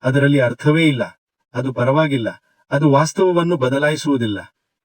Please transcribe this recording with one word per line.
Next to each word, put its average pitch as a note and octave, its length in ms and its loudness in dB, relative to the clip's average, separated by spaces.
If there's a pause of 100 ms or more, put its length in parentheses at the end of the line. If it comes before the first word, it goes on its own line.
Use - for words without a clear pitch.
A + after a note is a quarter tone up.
ಅದರಲ್ಲಿ C#3 380 2
ಅರ್ಥವೇ D3+ 480 2
ಇಲ್ಲ. A#2 320 -4 (340)
ಅದು B2+ 180 -4
ಪರವಾಗಿಲ್ಲ. B2+ 680 -2 (280)
ಅದು C#3+ 200 2
ವಾಸ್ತವವನ್ನು F3 680 2
ಬದಲಾಯಿಸುವುದಿಲ್ಲ. C3 1000 -2 (280)